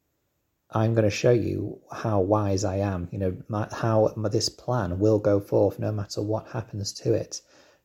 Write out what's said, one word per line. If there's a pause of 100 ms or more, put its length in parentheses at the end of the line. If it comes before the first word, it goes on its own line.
(720)
"I'm
gonna
show
you (100)
how
wise
I
am,
you
know, (140)
my,
how
my,
this
plan
will
go
forth
no
matter
what
happens
to
it. (440)